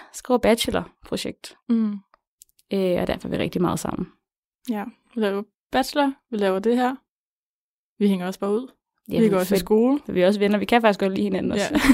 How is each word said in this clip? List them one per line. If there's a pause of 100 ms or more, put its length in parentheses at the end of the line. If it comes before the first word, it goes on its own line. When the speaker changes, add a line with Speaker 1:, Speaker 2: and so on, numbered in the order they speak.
(140)
Speaker 1:
skriver
bachelorprojekt. (140)
Speaker 2:
Mm. (840)
Speaker 1:
Øh,
og
derfor
er
vi
rigtig
meget
sammen. (640)
Speaker 2:
Ja, (320)
vi
laver (280)
bachelor, (180)
vi
laver
det
her. (1040)
Vi
hænger
også
bare
ud. (400)
Speaker 1:
Ja,
Speaker 2:
Vi
går
Speaker 1:
fedt.
Speaker 2:
også
i
skole.
Speaker 1:
For
vi
er
også
venner.
Vi
kan
faktisk
godt
lide
hinanden
også. (240)